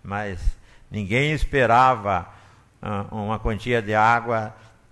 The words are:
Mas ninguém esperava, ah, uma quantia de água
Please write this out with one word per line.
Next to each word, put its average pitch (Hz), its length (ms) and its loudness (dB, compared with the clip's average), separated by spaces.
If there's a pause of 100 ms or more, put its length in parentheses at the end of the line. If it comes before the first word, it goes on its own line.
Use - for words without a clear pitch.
Mas 101 400 -8 (480)
ninguém 110 440 -2
esperava, 117 960 2 (520)
ah, 101 300 -6
uma 107 300 -6
quantia 113 420 -2
de 107 120 -4
água 113 600 2 (360)